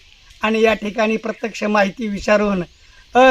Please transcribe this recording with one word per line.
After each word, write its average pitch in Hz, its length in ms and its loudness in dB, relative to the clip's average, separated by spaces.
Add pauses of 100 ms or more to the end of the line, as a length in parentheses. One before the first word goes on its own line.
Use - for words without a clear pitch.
(420)
आणि 220 200 -2
या 220 120 4
ठिकाणी 214 440 -4
प्रत्यक्ष 214 460 -10
माहिती 208 440 0
विचारून, 202 560 -2 (520)
अ, 240 40 6 (120)